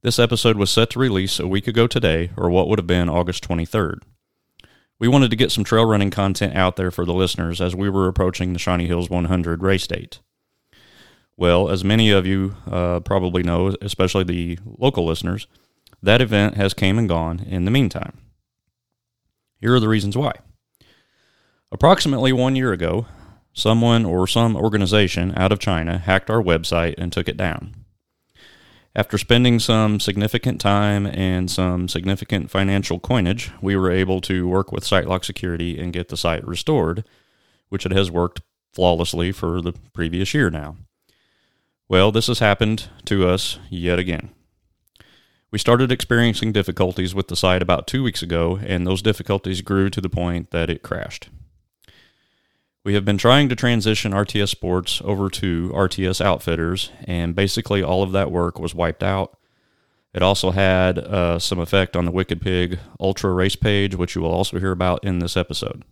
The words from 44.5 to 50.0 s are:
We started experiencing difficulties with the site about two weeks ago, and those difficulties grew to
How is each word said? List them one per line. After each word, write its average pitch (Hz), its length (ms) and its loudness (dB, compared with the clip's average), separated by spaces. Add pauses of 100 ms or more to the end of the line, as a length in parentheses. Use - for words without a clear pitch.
We 107 100 -6
started 120 340 4
experiencing 117 580 2
difficulties 92 640 0
with 98 140 -4
the 87 80 -6
site 90 240 2
about 87 260 0
two 131 160 -2
weeks - 180 -4
ago, 85 400 -2
and 90 240 -2
those 92 160 -2
difficulties 98 600 -2
grew 98 300 0
to 101 100 -6